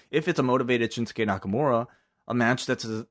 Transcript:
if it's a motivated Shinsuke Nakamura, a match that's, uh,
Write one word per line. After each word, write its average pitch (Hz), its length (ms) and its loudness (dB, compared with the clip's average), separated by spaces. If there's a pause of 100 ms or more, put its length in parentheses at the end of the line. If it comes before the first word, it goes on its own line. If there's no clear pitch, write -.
(120)
if 156 160 0
it's 170 120 0
a 143 40 4
motivated 123 480 2
Shinsuke 113 340 -4
Nakamura, 113 600 0 (400)
a - 60 -4
match 120 320 2
that's, 123 200 -2
uh, 110 240 -6